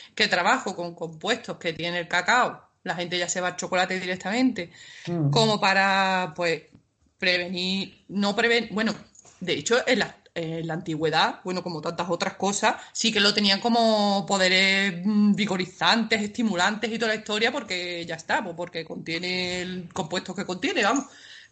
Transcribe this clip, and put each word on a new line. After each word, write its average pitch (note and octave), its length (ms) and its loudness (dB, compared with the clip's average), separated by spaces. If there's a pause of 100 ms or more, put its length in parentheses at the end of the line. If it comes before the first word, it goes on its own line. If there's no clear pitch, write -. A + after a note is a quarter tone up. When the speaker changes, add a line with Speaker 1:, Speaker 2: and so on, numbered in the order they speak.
(140)
Speaker 1:
que - 140 2
trabajo G3 480 2
con E3+ 180 -8
compuestos E3+ 640 -6
que E3+ 140 -4
tiene E3+ 260 -6
el E3+ 100 -6
cacao, G3 600 0 (160)
la F3+ 100 -4
gente F3 240 -4
ya F3 100 -2
se F3+ 120 -4
va F3+ 80 -2
al F3+ 80 -4
chocolate F#3 440 -2
directamente, F#3 720 -2 (380)
Speaker 2:
Mm. E3 220 0
Speaker 1:
como G#3+ 300 4
para, F#3+ 760 2
pues, E3+ 260 0 (560)
prevenir, F3+ 880 -2
no G3+ 280 0
preven-, A#3 340 2
bueno, G#3+ 240 -2 (460)
de F3 140 -2
hecho, D3+ 220 0 (100)
en B3 140 4
la, D#3+ 160 -4 (180)
en E3 320 -6
la D#3+ 80 -4
antigüedad, E3 720 0
bueno, F#3 180 -4
como E3+ 180 -6
tantas F3 280 -6
otras F#3+ 260 -2
cosas, G3+ 420 2 (160)
sí A3+ 200 0
que G#3+ 80 2
lo G3+ 140 4
tenían G3 260 4
como A3 680 4
poderes, F#3+ 760 2
mm, G#3 300 4
vigorizantes, G3+ 880 0
estimulantes G#3 680 0
y A3+ 60 -4
toda A3 140 0
la A3 60 -2
historia, A3 340 0
porque F3 540 -6
ya E3 80 -6
está, C4 280 -2
pues, F3 140 -10
porque E3+ 280 -8
contiene F3+ 800 -4
el F3+ 300 -8
compuesto F3+ 420 -6
que F#3 120 -6
contiene, B3+ 380 -2
vamos. C4 220 2 (460)